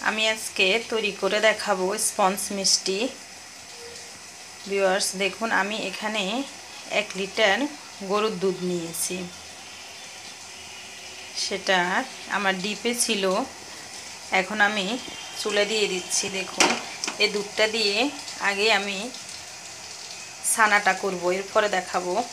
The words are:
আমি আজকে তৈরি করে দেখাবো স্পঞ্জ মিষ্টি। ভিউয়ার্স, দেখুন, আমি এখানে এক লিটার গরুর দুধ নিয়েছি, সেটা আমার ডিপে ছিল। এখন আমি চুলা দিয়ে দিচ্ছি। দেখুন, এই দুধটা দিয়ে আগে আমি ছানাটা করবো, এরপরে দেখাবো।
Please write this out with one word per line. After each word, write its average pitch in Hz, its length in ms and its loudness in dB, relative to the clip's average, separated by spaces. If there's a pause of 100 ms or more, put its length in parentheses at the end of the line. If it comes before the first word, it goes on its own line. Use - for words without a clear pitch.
আমি 220 140 0 (100)
আজকে 208 340 2 (240)
তৈরি 220 200 0 (100)
করে 202 260 2
দেখাবো 202 380 2 (220)
স্পঞ্জ 196 320 4 (180)
মিষ্টি। 190 400 2 (1700)
ভিউয়ার্স, 196 380 4 (160)
দেখুন, 196 260 -2 (120)
আমি 208 160 0 (120)
এখানে 214 340 -2 (760)
এক 202 80 -2 (120)
লিটার 196 380 4 (520)
গরুর 208 320 2
দুধ 185 160 2 (120)
নিয়েছি, 170 460 -2 (2250)
সেটা 190 360 2 (580)
আমার 196 160 2 (100)
ডিপে 214 280 0 (120)
ছিল। 208 200 2 (1160)
এখন 196 180 -2 (120)
আমি 208 160 0 (560)
চুলা 208 300 4
দিয়ে 214 220 4
দিচ্ছি। - 320 0 (120)
দেখুন, 185 320 4 (540)
এই 208 120 4
দুধটা 208 300 2 (100)
দিয়ে 208 200 2 (540)
আগে 202 180 2 (120)
আমি 202 180 -2 (1500)
ছানাটা 202 420 6 (100)
করবো, 180 240 0 (100)
এরপরে 208 300 4 (100)
দেখাবো। 180 360 0 (200)